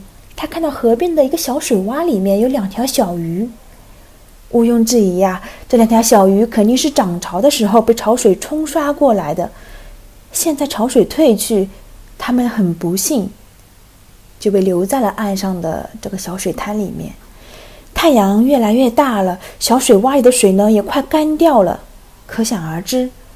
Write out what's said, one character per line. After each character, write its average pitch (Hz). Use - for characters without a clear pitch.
他 311
看 330
到 311
河 233
边 339
的 294
一 262
个 320
小 262
水 240
洼 247
里 269
面 196
有 247
两 233
条 226
小 196
鱼。 170
毋 233
庸 233
置 233
疑 180
呀， 185
这 247
两 226
条 226
小 202
鱼 196
肯 226
定 247
是 285
涨 180
潮 180
的 285
时 220
候 220
被 233
潮 226
水 214
冲 311
刷 294
过 277
来 160
的。 170
现 311
在 277
潮 226
水 220
退 262
去， 196
它 -
们 247
很 196
不 175
幸， 196
就 208
被 196
留 185
在 262
了 208
岸 202
上 190
的 160
这 202
个 185
小 180
水 185
滩 208
里 196
面。 160
太 339
阳 208
越 269
来 214
越 247
大 233
了， 185
小 240
水 262
洼 262
里 262
的 247
水 208
呢， 202
也 208
快 -
干 311
掉 294
了。 -
可 -
想 185
而 160
知， 254